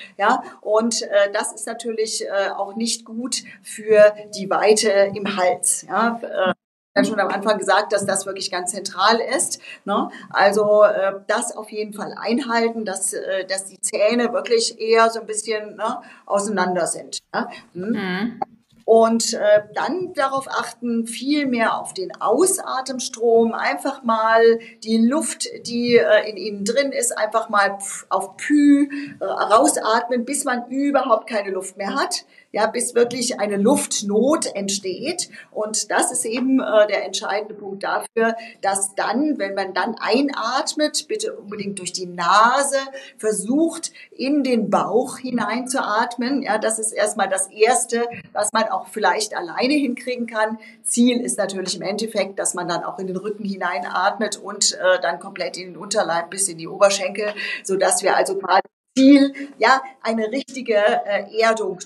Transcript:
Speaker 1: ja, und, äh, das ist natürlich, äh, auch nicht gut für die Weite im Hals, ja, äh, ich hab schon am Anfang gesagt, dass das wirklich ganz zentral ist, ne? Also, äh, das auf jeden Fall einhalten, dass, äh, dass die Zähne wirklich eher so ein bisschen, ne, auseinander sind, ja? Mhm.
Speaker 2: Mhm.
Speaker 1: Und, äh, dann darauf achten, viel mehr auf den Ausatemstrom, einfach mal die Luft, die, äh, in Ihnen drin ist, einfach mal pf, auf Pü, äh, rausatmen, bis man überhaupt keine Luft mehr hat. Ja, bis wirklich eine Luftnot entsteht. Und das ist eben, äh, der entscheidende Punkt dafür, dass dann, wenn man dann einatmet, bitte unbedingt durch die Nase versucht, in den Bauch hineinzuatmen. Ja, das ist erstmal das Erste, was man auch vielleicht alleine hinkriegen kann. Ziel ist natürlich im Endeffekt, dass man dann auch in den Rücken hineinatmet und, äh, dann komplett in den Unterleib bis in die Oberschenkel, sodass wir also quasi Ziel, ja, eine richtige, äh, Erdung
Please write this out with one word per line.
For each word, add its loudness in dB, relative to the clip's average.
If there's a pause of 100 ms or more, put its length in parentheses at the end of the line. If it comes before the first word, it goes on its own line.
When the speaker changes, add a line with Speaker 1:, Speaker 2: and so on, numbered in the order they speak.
(180)
Speaker 1:
ja, 2 (180)
und, 0
äh, 2
das -2
ist -12
natürlich, -6
äh, -2
auch -6
nicht -4
gut -8 (180)
für 6 (180)
die -8
Weite 4
im -4
Hals, 0
ja, 0
äh, 0 (400)
ich 4
hab 2
schon -2
am 0
Anfang 0
gesagt, 2
dass 0
das -2
wirklich -8
ganz -4
zentral 0
ist, -4 (240)
ne? -2 (200)
Also, 6
äh, 4 (140)
das -2
auf -14
jeden -8
Fall -8
einhalten, 0
dass, -4
äh, -4
dass -6
die -20
Zähne 0
wirklich 0
eher 4
so -4
ein -14
bisschen, -6
ne, -4 (240)
auseinander 0
sind, -8 (140)
ja? -2 (240)
Mhm. -6
Speaker 2:
Mhm. -4 (440)
Speaker 1:
Und, 4
äh, 4 (120)
dann -4
darauf -2
achten, -4
viel -2
mehr 0
auf -12
den -8
Ausatemstrom, 0
einfach -4
mal 4 (240)
die 2
Luft, 0 (180)
die, 0
äh, 6
in -10
Ihnen -6
drin 0
ist, -2
einfach -2
mal 2
pf, -12
auf -4
Pü, 6 (320)
äh, -4
rausatmen, 2
bis -4
man -4
überhaupt 0
keine -4
Luft -8
mehr -6
hat. -2 (280)
Ja, 2
bis -4
wirklich 0
eine -2
Luftnot 2
entsteht. -6 (220)
Und -6
das 0
ist -6
eben, 0
äh, 6
der -2
entscheidende -6
Punkt -10
dafür, -2 (260)
dass -2
dann, -2
wenn -4
man -4
dann -2
einatmet, -2
bitte -6
unbedingt -10
durch -10
die -8
Nase 4 (420)
versucht, -2 (180)
in 0
den 0
Bauch 0
hineinzuatmen. -2
Ja, -2
das -2
ist -4
erstmal -2
das -2
Erste, 2 (280)
was -2
man 2
auch -4
vielleicht 0
alleine -2
hinkriegen -2
kann. -2 (260)
Ziel 4
ist -4
natürlich -4
im -12
Endeffekt, -4
dass -2
man -6
dann -2
auch -8
in -6
den -6
Rücken -6
hineinatmet -2
und, -2
äh, 2
dann -4
komplett -10
in -12
den -16
Unterleib -2
bis -4
in -10
die -12
Oberschenkel, 2 (300)
sodass 2
wir 4
also 0
quasi 2 (360)
Ziel, 8 (240)
ja, 4 (200)
eine -2
richtige, -4
äh, 0
Erdung 0